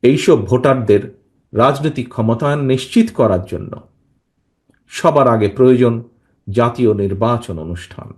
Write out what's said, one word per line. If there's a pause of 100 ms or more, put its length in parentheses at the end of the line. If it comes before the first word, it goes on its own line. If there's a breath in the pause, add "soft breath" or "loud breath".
এইসব
ভোটারদের (500)
রাজনৈতিক
ক্ষমতায়ন
নিশ্চিত
করার
জন্য (1200)
সবার
আগে
প্রয়োজন (520)
জাতীয়
নির্বাচন
অনুষ্ঠান।